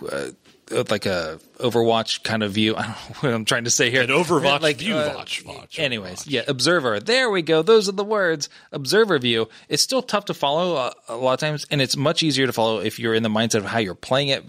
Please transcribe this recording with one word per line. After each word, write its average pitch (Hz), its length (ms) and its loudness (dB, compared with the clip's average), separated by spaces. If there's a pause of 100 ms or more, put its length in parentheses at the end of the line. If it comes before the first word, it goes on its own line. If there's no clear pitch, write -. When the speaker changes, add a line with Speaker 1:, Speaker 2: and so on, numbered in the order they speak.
(120)
Speaker 1:
uh, 71 800 -6
like 104 160 -2
a 82 320 -4 (200)
Overwatch 117 640 0
kind 110 200 -2
of 104 100 -2
view. 107 240 2
<laughs> - 20 -4
I 110 40 -2
don't 110 100 -6 (300)
know 151 80 0
what 117 40 0
I'm 110 120 -4
trying 120 180 0
to 117 60 -2
say 123 200 2
here. 127 120 4
Speaker 2:
An 120 80 -2
Overwatch 143 500 2
Speaker 1:
Like, 151 180 0
Speaker 2:
view, 196 160 -2
Speaker 1:
uh, 151 220 -2
Speaker 2:
watch, - 280 -10
watch, - 340 -14
Speaker 1:
anyways, 110 420 -4
Speaker 2:
Overwatch. - 100 -12
Speaker 1:
yeah, 123 160 0
observer. 131 540 2
There 240 300 0
we 190 120 0
go. 160 200 2
Those 214 260 6
are 202 40 -2
the 202 120 -4
words. 185 440 0 (240)
Observer 160 460 2
view. 117 300 0 (220)
It's 147 120 2
still 254 200 0
tough 208 240 -2
to 170 80 -4
follow, 160 420 0
uh, 127 160 -2 (160)
a 113 80 -8
lot 127 180 2
of 127 60 -2
times, 151 300 -4
and 147 100 2
it's 131 160 0
much 147 260 2
easier 135 240 2
to 120 60 0
follow 110 280 2
if 107 180 -4
you're 113 160 0
in 113 80 2
the 113 80 0
mindset 110 260 2
of 101 80 0
how 113 140 -2
you're 95 160 0
playing 139 340 -2
it 127 200 -2